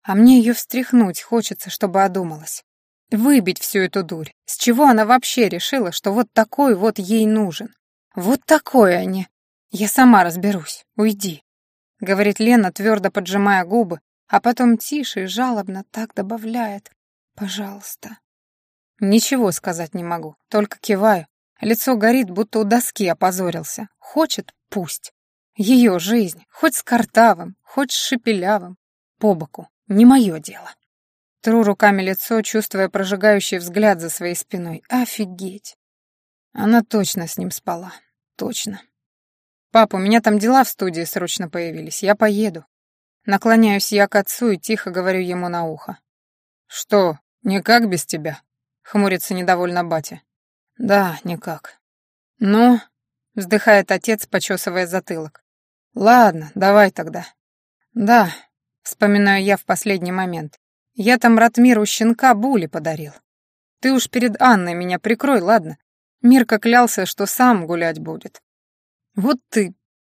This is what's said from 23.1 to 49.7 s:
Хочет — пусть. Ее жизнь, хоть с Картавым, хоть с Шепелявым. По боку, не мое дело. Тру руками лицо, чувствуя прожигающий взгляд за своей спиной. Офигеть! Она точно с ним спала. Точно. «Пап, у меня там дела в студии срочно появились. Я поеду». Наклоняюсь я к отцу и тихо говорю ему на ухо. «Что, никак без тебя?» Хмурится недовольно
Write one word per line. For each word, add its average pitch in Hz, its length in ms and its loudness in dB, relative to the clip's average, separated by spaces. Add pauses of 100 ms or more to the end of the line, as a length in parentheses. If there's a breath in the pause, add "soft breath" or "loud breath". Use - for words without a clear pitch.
Хочет — - 560 -4 (160)
пусть. - 420 -10 (440)
Ее 214 420 4
жизнь, 196 540 -4
хоть - 240 -2
с - 80 -8
Картавым, 220 800 2
хоть 269 280 -6
с - 40 -6
Шепелявым. 196 840 -4 (400)
По 208 160 2
боку, - 360 -10 (180)
не 214 180 6
мое 233 320 6
дело. - 320 -18 (720)
Тру 226 220 2
руками 202 400 2
лицо, 202 400 -4
чувствуя 196 460 -2
прожигающий 196 680 0
взгляд 175 420 0
за 165 120 -8
своей 175 240 -6
спиной. 170 520 -10
Офигеть! 190 880 -8 (760)
Она 226 300 2
точно 190 440 -4
с - 120 -12
ним 180 100 -8
спала. 180 420 -10 (440)
Точно. - 440 -10 (960)
«Пап, 220 220 4
у - 20 -4
меня 208 240 2
там 214 160 0
дела 247 260 2
в - 60 -2
студии 170 340 -6
срочно 175 460 -8
появились. 165 540 -10
Я 196 100 2
поеду». 208 500 -2 (600)
Наклоняюсь 214 680 2
я 202 160 2
к - 80 -10
отцу 214 360 -2
и 180 80 -2
тихо 202 320 -6
говорю 185 280 -2
ему 180 300 -6
на 170 160 -6
ухо. 156 320 -12 (720)
«Что, 180 500 0 (240)
никак 214 480 2
без 175 160 -4
тебя?» 156 340 -10 (440)
Хмурится 196 500 -2
недовольно 180 500 -2